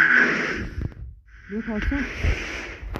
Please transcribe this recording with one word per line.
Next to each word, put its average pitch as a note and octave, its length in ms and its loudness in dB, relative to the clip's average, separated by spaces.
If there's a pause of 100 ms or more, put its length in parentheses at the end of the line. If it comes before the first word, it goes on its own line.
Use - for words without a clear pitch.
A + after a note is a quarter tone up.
(1500)
Ne G#3 100 -4
kalsam? A3+ 400 0 (1000)